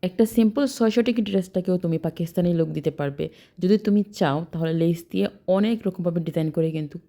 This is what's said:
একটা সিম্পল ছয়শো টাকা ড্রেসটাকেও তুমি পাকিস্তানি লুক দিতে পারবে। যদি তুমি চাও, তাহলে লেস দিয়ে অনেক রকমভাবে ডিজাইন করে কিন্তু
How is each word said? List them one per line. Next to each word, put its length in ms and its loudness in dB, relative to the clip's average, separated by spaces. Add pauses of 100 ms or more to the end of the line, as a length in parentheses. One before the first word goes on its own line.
একটা 220 2 (120)
সিম্পল 280 4 (120)
ছয়শো 300 2
টাকা 220 0
ড্রেসটাকেও 560 -2
তুমি 220 0
পাকিস্তানি 520 -2
লুক 180 2
দিতে 220 -2
পারবে। 260 -4 (340)
যদি 180 4 (100)
তুমি 140 4 (180)
চাও, 200 2 (140)
তাহলে 280 -2
লেস 200 2 (100)
দিয়ে 160 0 (300)
অনেক 200 2 (100)
রকমভাবে 400 -2
ডিজাইন 300 -2
করে 200 2
কিন্তু 200 -8 (120)